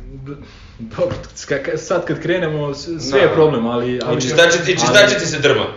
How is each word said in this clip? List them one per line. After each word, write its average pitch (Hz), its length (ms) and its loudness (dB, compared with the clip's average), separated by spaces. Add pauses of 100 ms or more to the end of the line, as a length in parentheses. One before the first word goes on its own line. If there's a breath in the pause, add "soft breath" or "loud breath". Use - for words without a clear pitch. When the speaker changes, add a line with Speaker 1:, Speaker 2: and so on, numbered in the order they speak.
(160)
Speaker 1:
D-, 139 200 -14 (440 loud breath)
dobro, 131 360 -4 (200)
ska-, - 220 -6
ka-, 160 200 -4
sad - 280 -2
kad 143 140 -4
krenemo, 156 540 -2
s-, 165 260 -8
sve 135 200 0
Speaker 2:
Da. 139 60 8
Speaker 1:
je 156 80 4
problem, 147 340 4
ali... 123 380 -2
ali - 120 0
Speaker 2:
I 127 40 -2
čistačice, 170 500 2
i 175 40 -2
Speaker 1:
ali - 40 -2
Speaker 2:
čistačice 202 460 4
se 156 140 -4
drma. - 260 2 (120)